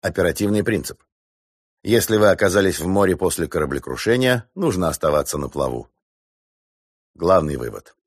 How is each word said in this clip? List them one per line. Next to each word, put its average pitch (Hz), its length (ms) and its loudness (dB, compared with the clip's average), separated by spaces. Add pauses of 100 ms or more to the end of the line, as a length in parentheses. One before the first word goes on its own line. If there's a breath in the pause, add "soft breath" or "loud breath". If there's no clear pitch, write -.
Оперативный 98 600 0
принцип. - 400 -4 (800)
Если 107 340 2
вы 104 140 6
оказались 95 480 2
в 82 80 -4
море 95 280 2
после 85 320 -2
кораблекрушения, 107 1080 -2
нужно 98 340 0
оставаться 76 480 -2
на 69 120 -6
плаву. 64 380 -6 (1300)
Главный 80 440 2
вывод. 57 380 -10 (120)